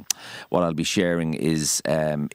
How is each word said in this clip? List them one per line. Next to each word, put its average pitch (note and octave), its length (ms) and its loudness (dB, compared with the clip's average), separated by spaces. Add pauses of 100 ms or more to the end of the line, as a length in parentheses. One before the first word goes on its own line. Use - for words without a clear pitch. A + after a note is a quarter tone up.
(480)
what F2 140 2
I'll E2+ 120 2
be E2 100 -2
sharing E2+ 500 2
is, D#2 520 0
um, D2+ 480 0